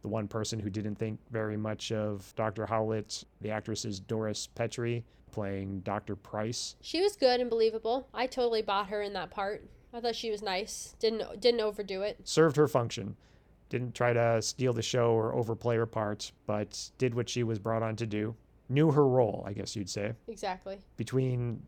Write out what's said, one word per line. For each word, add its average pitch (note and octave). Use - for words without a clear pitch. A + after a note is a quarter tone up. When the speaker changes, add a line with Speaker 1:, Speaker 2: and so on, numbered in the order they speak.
Speaker 1:
the G#2
one G#2
person A2
who G2+
didn't G#2
think A2
very G#2+
much G#2+
of G#2+
Doctor A2
Howlett? A2
The G#2+
actress G#2+
is G2+
Doris G#2+
Petrie, A#2
playing G2
Doctor G#2
Price. -
Speaker 2:
She -
was G4+
good B3
and B3
believable. A3+
I A3+
totally A#3
bought G3
her G#3
in G3+
that F3+
part. G3
I A#3+
thought A3+
she A3+
was G#3
nice. G3
Didn't, A3
didn't A#3+
overdo G3+
it. G#3
Speaker 1:
Served D#3
her D3
function. A#2
Didn't A#2+
try B2
to A#2
steal B2
the A2+
show A#2
or A2+
overplay A#2
her A2+
part, G#2
but -
did B2
what A#2+
she B2
was A2+
brought A2+
on A2
to A2+
do. G#2+
Knew D3+
her C#3+
role, B2+
I G2+
guess G#2
you'd G2
say. G#2+
Speaker 2:
Exactly. F#3+
Speaker 1:
Between A#2+